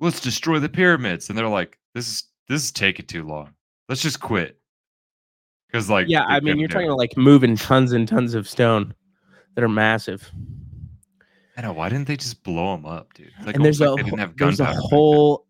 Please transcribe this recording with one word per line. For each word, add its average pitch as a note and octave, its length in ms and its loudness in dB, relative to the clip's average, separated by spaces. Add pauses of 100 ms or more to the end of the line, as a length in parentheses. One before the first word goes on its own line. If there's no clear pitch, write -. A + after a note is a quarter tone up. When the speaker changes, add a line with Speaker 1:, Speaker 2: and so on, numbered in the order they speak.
Speaker 1:
"Let's E3+ 200 -2
destroy D#3 380 -2
the D3 100 -2
pyramids." C3 640 0
And G#2 80 -6
they're A2+ 100 -2
like, F#2+ 300 -4 (160)
"This A#2+ 140 -8
is, A2 160 -8 (240)
this C#3 160 -2
is - 80 -8
taking G2 340 -4
too E2 180 -10
long. D2+ 300 -12 (340)
Let's C3 140 -6
just D#3 180 -4
quit." F2+ 400 -4 (1120)
'Cause, A2 160 -4
like, F#2+ 200 2
Speaker 2:
Yeah, D#3+ 120 2
Speaker 1:
they F2+ 60 0
Speaker 2:
I B2 80 0
mean, C#3+ 80 0
Speaker 1:
couldn't D3+ 180 0
Speaker 2:
you're D#3+ 80 -2
Speaker 1:
do - 40 -8
Speaker 2:
talking F3+ 140 -2
Speaker 1:
it. D#3 40 0
Speaker 2:
about, C3+ 80 -2
like, A#2+ 180 -2
moving C3 400 8
tons C3 360 2
and A#2 160 2
tons B2 260 0
of G#2+ 140 -6
stone A2+ 440 0 (600)
that A#2+ 80 -2
are A#2 60 2
massive. G#2+ 600 -2 (1300)
Speaker 1:
I A#2+ 40 -10
know. G#2 100 -8
Why D#2+ 160 -6
didn't C3+ 180 -2
they D3 120 -4
just A#2+ 260 -12
blow G2 300 -4
'em D#2 100 -12
up, D#2+ 300 -14
dude? - 140 -20 (100)
It's, G#2 80 -18
like, G#2+ 100 -6
Speaker 2:
And C#3+ 80 4
there's D3+ 160 4
Speaker 1:
almost C#3+ 160 2
like - 80 -4
Speaker 2:
a - 0 -
Speaker 1:
they G#2+ 60 -6
didn't - 80 -6
Speaker 2:
wh-, - 20 -6
Speaker 1:
have F#2 160 -6
Speaker 2:
there's B2 240 0
a C#3 40 2
Speaker 1:
gunpowder D3+ 140 0
back C#3+ 40 -4
then. - 80 -8
Speaker 2:
whole D3 600 4